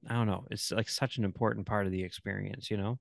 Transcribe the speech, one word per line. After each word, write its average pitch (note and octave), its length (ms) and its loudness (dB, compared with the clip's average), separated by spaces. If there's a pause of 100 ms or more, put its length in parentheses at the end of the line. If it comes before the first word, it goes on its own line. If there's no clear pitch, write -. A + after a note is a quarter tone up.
I A#2 80 -2
don't A#2 120 4
know, G2 240 0
it's, - 200 -4
like, - 180 2
such - 280 -2
an A#2 80 2
important G#2 420 2
part G#2 200 2
of F#2 60 0
the F#2 100 0
experience, G2 680 -6
you G#2+ 60 2
know? G#2+ 240 0